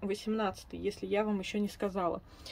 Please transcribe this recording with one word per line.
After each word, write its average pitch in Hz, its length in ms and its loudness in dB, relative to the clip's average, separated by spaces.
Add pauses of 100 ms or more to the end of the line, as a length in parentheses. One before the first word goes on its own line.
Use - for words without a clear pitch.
восемнадцатый, 202 760 0
если 196 260 -2
я 202 180 4
вам 208 160 2
ещё 208 200 -2
не 202 100 2
сказала. 185 540 0 (280)